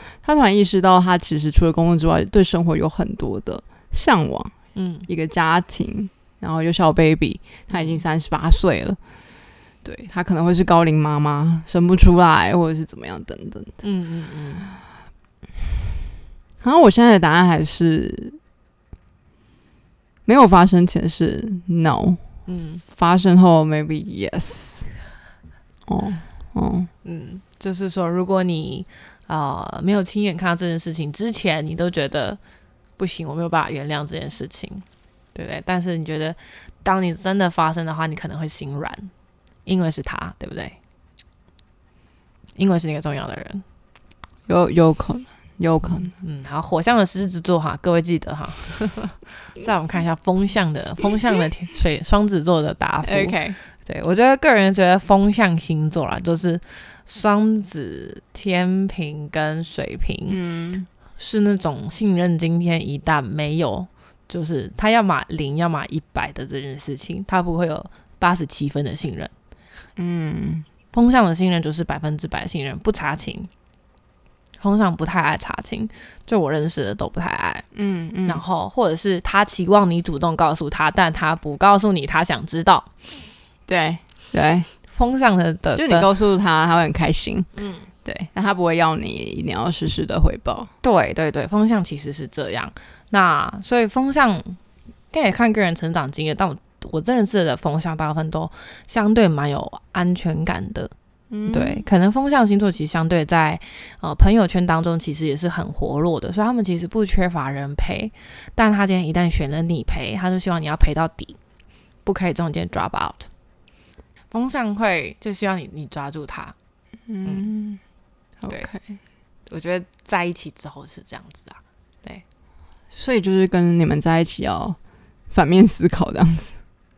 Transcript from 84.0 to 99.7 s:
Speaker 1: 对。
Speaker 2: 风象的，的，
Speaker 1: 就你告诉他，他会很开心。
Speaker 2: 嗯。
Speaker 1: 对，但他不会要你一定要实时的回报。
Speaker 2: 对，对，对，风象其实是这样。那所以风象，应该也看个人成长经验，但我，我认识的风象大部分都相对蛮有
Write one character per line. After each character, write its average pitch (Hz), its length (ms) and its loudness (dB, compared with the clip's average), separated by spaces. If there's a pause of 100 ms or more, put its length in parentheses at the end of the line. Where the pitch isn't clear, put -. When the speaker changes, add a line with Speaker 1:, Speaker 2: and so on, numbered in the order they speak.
Speaker 1:
对。 160 320 2 (240)
Speaker 2:
风 254 300 0
象 240 200 4
的， 170 180 2
的， 165 200 -2
Speaker 1:
就 311 120 -2
你 226 140 2
告 196 120 6
诉 196 240 2
他， 165 280 2
他 170 100 4
会 170 80 4
很 156 80 -2
开 165 200 0
心。 - 340 -2 (100)
Speaker 2:
嗯。 202 200 -10 (280)
Speaker 1:
对， - 120 -10 (180)
但 196 120 -2
他 202 80 2
不 180 100 -4
会 170 140 2
要 160 180 2
你 - 120 -6
一 - 340 -8
定 - 60 -6
要 117 220 -4
实 160 180 -4
时 156 180 -4
的 - 160 -4
回 - 220 4
报。 - 240 -6 (120)
Speaker 2:
对， 202 340 2
对， 156 180 -2
对， - 160 -4
风 214 200 2
象 220 160 0
其 151 140 -10
实 143 160 -10
是 143 140 -12
这 131 240 -10
样。 - 200 -8 (380)
那 185 420 2 (120)
所 240 160 0
以 226 80 2
风 269 260 -2
象， 247 240 2
应 180 180 -12 (560)
该 311 140 0
也 190 60 2
看 233 200 2
个 214 80 0
人 202 140 2
成 165 180 -4
长 156 200 -2
经 156 120 -8
验， 156 140 -2
但 190 100 0
我， 160 80 -6 (360)
我 156 100 -4
认 226 240 0
识 202 180 2
的 143 140 0
风 156 240 -2
象 160 160 -4
大 156 100 -2
部 151 60 -2
分 156 160 -4
都 160 200 -6 (380)
相 214 240 2
对 226 160 6
蛮 147 220 0
有 - 320 -8 (100)